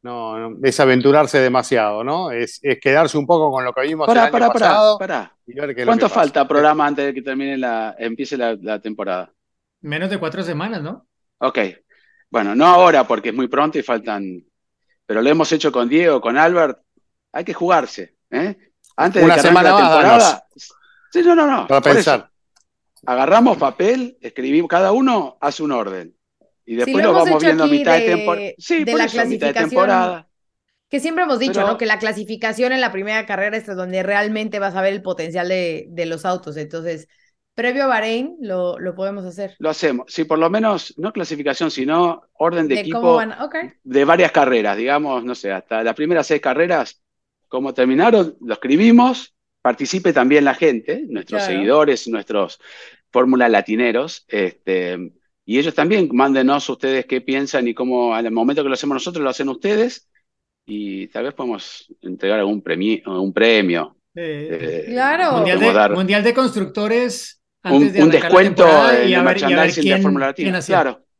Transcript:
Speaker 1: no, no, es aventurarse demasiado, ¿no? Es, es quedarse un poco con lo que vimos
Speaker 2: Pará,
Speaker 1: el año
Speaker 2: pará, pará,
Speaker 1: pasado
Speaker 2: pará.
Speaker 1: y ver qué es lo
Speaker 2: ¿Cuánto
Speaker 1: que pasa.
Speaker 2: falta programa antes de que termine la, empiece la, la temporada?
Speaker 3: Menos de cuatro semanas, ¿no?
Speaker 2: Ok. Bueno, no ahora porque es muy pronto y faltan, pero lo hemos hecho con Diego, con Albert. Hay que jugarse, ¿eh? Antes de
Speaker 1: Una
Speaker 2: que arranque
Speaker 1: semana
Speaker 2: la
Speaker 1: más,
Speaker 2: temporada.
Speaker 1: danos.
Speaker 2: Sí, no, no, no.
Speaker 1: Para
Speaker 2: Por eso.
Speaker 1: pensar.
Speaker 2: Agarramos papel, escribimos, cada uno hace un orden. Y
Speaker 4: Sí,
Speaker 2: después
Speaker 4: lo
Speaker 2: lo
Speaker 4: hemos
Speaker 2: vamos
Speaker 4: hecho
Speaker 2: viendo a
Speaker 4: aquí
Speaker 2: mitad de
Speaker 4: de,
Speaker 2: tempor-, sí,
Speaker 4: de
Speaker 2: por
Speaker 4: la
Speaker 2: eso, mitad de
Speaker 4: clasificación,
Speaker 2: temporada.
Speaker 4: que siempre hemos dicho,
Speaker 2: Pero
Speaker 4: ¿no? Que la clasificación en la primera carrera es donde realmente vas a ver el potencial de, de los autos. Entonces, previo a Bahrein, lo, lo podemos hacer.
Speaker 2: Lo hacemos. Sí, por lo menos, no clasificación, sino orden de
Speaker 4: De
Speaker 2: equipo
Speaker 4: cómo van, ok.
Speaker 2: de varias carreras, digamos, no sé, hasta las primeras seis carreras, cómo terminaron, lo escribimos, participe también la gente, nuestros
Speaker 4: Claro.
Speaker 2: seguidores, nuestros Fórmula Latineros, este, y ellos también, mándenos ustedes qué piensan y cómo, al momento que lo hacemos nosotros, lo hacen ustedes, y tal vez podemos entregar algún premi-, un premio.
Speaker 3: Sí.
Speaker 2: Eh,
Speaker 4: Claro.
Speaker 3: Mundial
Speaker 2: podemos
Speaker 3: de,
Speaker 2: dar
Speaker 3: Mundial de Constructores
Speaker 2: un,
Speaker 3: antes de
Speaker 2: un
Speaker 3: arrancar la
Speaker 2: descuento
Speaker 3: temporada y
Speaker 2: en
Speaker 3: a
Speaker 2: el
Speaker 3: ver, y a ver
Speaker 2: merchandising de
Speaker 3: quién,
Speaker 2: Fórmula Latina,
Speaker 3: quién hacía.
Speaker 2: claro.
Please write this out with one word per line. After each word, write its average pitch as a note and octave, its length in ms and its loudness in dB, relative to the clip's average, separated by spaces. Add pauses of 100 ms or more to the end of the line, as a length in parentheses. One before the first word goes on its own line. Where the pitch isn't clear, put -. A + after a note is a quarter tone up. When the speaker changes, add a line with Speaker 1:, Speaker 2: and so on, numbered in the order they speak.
Speaker 1:
no, A#2 340 -10
no, A2+ 240 -10
es C3 180 0
aventurarse C#3 600 4
demasiado, A#2+ 640 0
¿no? D#3 260 -6
Es, A#2+ 320 -8
es C#3 180 -2
quedarse D3 380 2
un C#3+ 80 -2
poco D#3 260 2
con C3 140 -4
lo B2 80 -6
que C3 80 -4
vimos D#3 240 -4
Speaker 2:
Pará, A#3 160 4
Speaker 1:
el A3+ 60 6
año B3 60 -2
Speaker 2:
pará, A#3+ 200 2
pará, A3+ 140 0
Speaker 1:
pasado G#3 320 4
Speaker 2:
pará. E3 360 -8 (120)
Speaker 1:
y B2 80 -20
ver C#3+ 180 -8
qué A#2+ 80 -6
es B2 60 0
lo - 20 2
Speaker 2:
¿Cuánto A#3 160 2
Speaker 1:
que G#3 40 0
pasa. - 120 0
Speaker 2:
falta C#3+ 260 0
programa D3+ 380 2
antes C#3+ 220 -2
de C#3 80 -6
que B2+ 80 -10
termine C#3 340 -6
la, A2+ 400 -6
empiece A#2 400 -8
la, A#2 240 -2
la G#2+ 180 -6
temporada? G2 540 -8 (480)
Speaker 3:
Menos D#3 300 -6
de G3+ 80 -6
cuatro D#3+ 240 -6
semanas, F3 400 -8
¿no? F3+ 240 -14 (320)
Speaker 2:
Ok. C3 180 -2 (720)
Bueno, G#2 260 -2
no D3 120 6
ahora F3 400 6
porque A#2 220 -2
es G#2+ 60 -6
muy B2+ 120 -2
pronto D3+ 320 -2
y - 40 -4
faltan, G#2 600 -6 (640)
pero A2 160 -2
lo C3 80 4
hemos D#3+ 200 2
hecho D#3 200 0
con B2 180 -2
Diego, D3+ 320 2
con A#2+ 160 -2
Albert. D#3+ 400 2 (540)
Hay C3 120 -10
que - 120 -8
jugarse, D#3+ 600 -2 (140)
¿eh? F3 260 -4 (400)
Antes F#3 260 0
de E3 40 6
Speaker 1:
Una E3+ 100 6
Speaker 2:
que D#3 40 4
arranque C#3+ 80 4
Speaker 1:
semana F3+ 220 6
Speaker 2:
la F#3 60 6
Speaker 1:
más, G3 140 6
Speaker 2:
temporada. D#3+ 300 6
Speaker 1:
danos. - 540 0 (380)
Speaker 2:
Sí, F4 120 2
no, F4 100 6
no, D#4+ 140 4
no. C4 200 -2
Speaker 1:
Para C#3 140 4
Speaker 2:
Por C#4+ 120 4
eso. - 40 6
Speaker 1:
pensar. D3+ 320 2 (760)
Speaker 2:
Agarramos E3+ 520 4
papel, G#3 640 -2
escribimos, C#3 480 -2
cada F#3 220 2
uno A3+ 480 0
hace D3 220 -4
un D3+ 100 -4
orden. F#2+ 440 -6 (500)
Y - 60 -14
Speaker 4:
Sí, A3+ 60 -6
Speaker 2:
después A#3+ 280 0
Speaker 4:
lo - 80 4
Speaker 2:
lo - 40 4
Speaker 4:
hemos E4 80 6
Speaker 2:
vamos D#4 180 2
Speaker 4:
hecho - 60 -2
Speaker 2:
viendo D#4+ 140 2
a D4+ 40 2
Speaker 4:
aquí D4 100 4
Speaker 2:
mitad C#4+ 160 2
de - 60 4
Speaker 4:
de, A3+ 60 0 (100)
Speaker 2:
tempor-, G3+ 420 -4
sí, E4 260 -2
Speaker 4:
de A#3 80 -4
Speaker 2:
por - 80 0
Speaker 4:
la A3+ 60 2
Speaker 2:
eso, A3+ 120 -6
mitad A#3 40 0
de A#3 160 -2 (160)
Speaker 4:
clasificación, - 160 -2
Speaker 2:
temporada. F#3 580 0 (640)
Speaker 4:
que C#4+ 100 -4
siempre D#4+ 260 -2
hemos C#4+ 140 0
dicho, A#3+ 140 -2
Speaker 2:
Pero G3 140 0
Speaker 4:
¿no? A3 100 -2
Que A#3 80 -4
la G#3+ 140 -2
clasificación A3 720 -4
en C4 100 0
la A#3 100 -2
primera G#3 360 -6
carrera G#3 300 -4
es A3 100 -10
donde F#3 340 -6
realmente G#3 560 -4
vas G3 180 -4
a F#3+ 60 -4
ver G3 120 0
el G3 100 -10
potencial F3 460 -6
de, F3+ 400 -4
de E3+ 180 -8
los E3 180 -10
autos. F3+ 320 -6
Entonces, D#3+ 500 -10 (460)
previo B3 300 -4
a C4+ 40 0
Bahrein, A#3+ 540 -4
lo, F#3 380 -6
lo F3 160 -8
podemos G3 280 -8
hacer. F#3 360 -14
Speaker 2:
Lo D#3 100 -4
hacemos. C#3+ 420 -4
Sí, D#3+ 120 -6
por D#3 160 -2
lo E3 100 2
menos, G#3 480 -2
no G3+ 160 -8
clasificación, D3+ 560 -6
sino E3 540 -2 (100)
orden E3 340 0
de C#3 60 0
Speaker 4:
De - 80 -2
Speaker 2:
equipo A#3 200 -6
Speaker 4:
cómo - 160 6
van, A3 220 -4
ok. D4 160 -10 (280)
Speaker 2:
de - 220 2
varias E3 260 4
carreras, A#2+ 440 2
digamos, C3+ 480 -2
no B2 120 -8
sé, G2+ 160 -8
hasta A2 320 -6
las A2+ 100 -2
primeras D3+ 320 -2
seis D3 160 -2
carreras, D#3+ 640 -2 (440)
cómo C3 280 -6
terminaron, D#3+ 640 4
lo A#2 140 -6
escribimos, A#3 800 4 (260)
participe D#3 500 -2
también C#3+ 320 4
la C3+ 120 0
gente, D#3 520 -2
nuestros - 360 -8
Speaker 4:
Claro. - 100 -4
Speaker 2:
seguidores, B2 540 2
nuestros G#2 520 -6 (520)
Fórmula B2+ 360 2
Latineros, A2+ 800 -2
este, F2+ 840 -4 (320)
y B2+ 120 -2
ellos D3+ 160 -2
también, F3 380 0
mándenos C3+ 580 0
ustedes C3+ 360 -4
qué B2+ 160 -4
piensan C3+ 460 -4
y A#2 60 -4
cómo, B2 400 -2
al A2+ 160 -4
momento B2+ 320 0
que C#3 60 -2
lo C3+ 60 -2
hacemos C#3+ 220 -4
nosotros, E3 280 -6
lo C3+ 60 -2
hacen C#3 180 -6
ustedes, G#3 640 -4 (560)
y G2 420 -10
tal G#2+ 160 -8
vez C#3 100 -8
podemos - 540 -10 (140)
entregar F#2+ 380 -4
algún G2+ 220 -2
premi-, G2+ 460 -4
un F#2+ 240 -4
premio. F#2+ 640 0 (180)
Speaker 3:
Sí. E3+ 80 -14
Speaker 2:
Eh, D#3+ 680 -8
Speaker 4:
Claro. C#4+ 480 -2
Speaker 3:
Mundial F3+ 220 0
Speaker 2:
podemos A3 140 2
Speaker 3:
de, G#3 60 4
Speaker 2:
dar G#3 140 4
Speaker 3:
Mundial G3 300 0
de A#3 100 2
Constructores A#3 1080 -4 (220)
Speaker 2:
un, - 100 -4
Speaker 3:
antes C#3 200 4
de F3+ 100 4
Speaker 2:
un D#3+ 60 6
Speaker 3:
arrancar - 120 4
la E3+ 60 -4
Speaker 2:
descuento F#3 380 6
Speaker 3:
temporada C3+ 400 6
y - 80 4
Speaker 2:
en - 20 2
Speaker 3:
a - 40 2
Speaker 2:
el - 60 2
Speaker 3:
ver, - 120 2
y - 60 -4
a - 40 0
ver F3 80 2
Speaker 2:
merchandising D#3+ 280 0
de D3 60 2
Speaker 3:
quién, F#3+ 120 2
Speaker 2:
Fórmula F#3+ 260 0
Latina, - 200 -4
Speaker 3:
quién F#3 100 -2
hacía. F3+ 180 -2
Speaker 2:
claro. C#3+ 300 -2 (140)